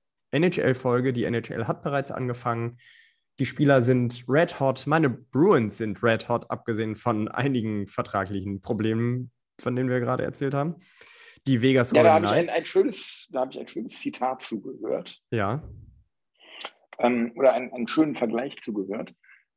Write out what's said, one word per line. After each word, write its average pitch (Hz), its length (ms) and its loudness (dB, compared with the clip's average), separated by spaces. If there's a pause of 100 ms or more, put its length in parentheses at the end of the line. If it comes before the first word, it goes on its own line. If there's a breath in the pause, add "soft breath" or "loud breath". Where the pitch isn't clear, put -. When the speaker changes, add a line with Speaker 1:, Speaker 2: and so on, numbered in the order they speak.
(300)
Speaker 1:
N-H-L-Folge, 131 840 0
die 120 100 -2
N 95 100 -2
H - 180 -6
L 113 140 -4
hat 156 160 -6
bereits 139 280 -4
angefangen. 120 680 -6 (600 soft breath)
Die 131 60 2
Spieler 139 360 4
sind 123 460 0
red 160 320 2
hot, 135 260 0
meine 151 220 2
Bruins 127 720 2
sind 107 240 -6
red 113 260 2
hot, 117 220 -2
abgesehen 110 460 -4
von 107 320 -2
einigen 110 580 -2
vertraglichen 98 760 -4
Problemen, 117 720 -2 (280)
von 123 140 -4
denen 127 140 -2
wir 127 120 0
gerade 123 240 -2
erzählt 135 300 -4
haben. 147 220 -2 (680 loud breath)
Die 123 160 2
Vegas 131 300 4
Speaker 2:
Ja, 123 100 8
da 165 160 8
Speaker 1:
Golden 101 100 2
Speaker 2:
hab 104 60 2
ich 135 40 4
ein, 175 80 2
Speaker 1:
Knights. 165 140 0
Speaker 2:
ein - 60 -10
schönes, - 640 -2
da 139 80 -2
hab 131 100 -2
ich 131 80 -14
ein - 100 -12
schönes - 300 -12
Zitat - 440 -4
zugehört. - 760 -6 (120)
Speaker 1:
Ja. 110 360 -2 (1300 loud breath)
Speaker 2:
Ähm, 120 380 2
oder 127 180 6
einen, 123 180 -4
einen 120 160 -6
schönen 151 280 2
Vergleich 120 440 -4
zugehört. 104 540 -6 (420 soft breath)